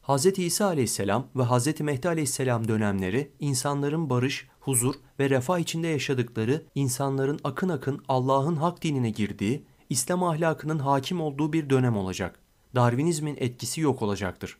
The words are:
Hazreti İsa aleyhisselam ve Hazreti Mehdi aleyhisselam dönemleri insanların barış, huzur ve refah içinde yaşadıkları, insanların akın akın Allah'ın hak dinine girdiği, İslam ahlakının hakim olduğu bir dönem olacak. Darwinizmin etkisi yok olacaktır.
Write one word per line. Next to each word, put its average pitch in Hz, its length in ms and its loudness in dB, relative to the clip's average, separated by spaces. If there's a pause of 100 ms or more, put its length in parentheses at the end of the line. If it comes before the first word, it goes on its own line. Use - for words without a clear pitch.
Hazreti 175 420 2
İsa 175 220 0
aleyhisselam 120 600 0 (100)
ve 127 60 2
Hazreti 123 420 2
Mehdi 147 240 -2
aleyhisselam 131 600 0
dönemleri 104 720 0
insanların 143 720 -2
barış, 123 380 0 (120)
huzur 127 340 0 (240)
ve 139 120 2
refah 135 280 2
içinde 165 300 -2
yaşadıkları, 127 760 0 (120)
insanların 135 720 -2
akın 143 240 -2
akın 139 400 -4
Allah'ın 135 480 2
hak 175 260 -2
dinine 135 280 0
girdiği, 104 540 -2 (260)
İslam 180 340 0
ahlakının 156 540 0
hakim 139 420 0
olduğu 151 320 -2
bir 156 180 0
dönem 127 260 4
olacak. 92 420 -4 (360)
Darwinizmin 143 640 2
etkisi 127 400 -4
yok 127 220 2
olacaktır. 101 580 -4